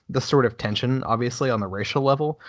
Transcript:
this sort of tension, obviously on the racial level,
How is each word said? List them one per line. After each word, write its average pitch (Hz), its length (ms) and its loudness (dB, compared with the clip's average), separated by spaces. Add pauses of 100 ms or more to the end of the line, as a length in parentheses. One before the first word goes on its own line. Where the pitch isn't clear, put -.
this - 160 -2
sort 135 220 4
of 113 120 0
tension, 123 460 -2
obviously 120 460 -2
on 113 100 2
the 101 80 -4
racial 101 360 -2
level, 147 460 2